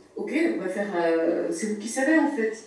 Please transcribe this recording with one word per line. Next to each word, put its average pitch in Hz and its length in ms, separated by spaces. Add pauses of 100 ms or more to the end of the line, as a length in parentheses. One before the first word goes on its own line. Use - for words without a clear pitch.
(160)
ok, - 160 (240)
on 175 60
va 185 60
faire, 202 280
euh, 165 560
c'est 214 160
vous 208 80
qui 214 120
savez 285 300
en 277 120
fait, 220 220 (140)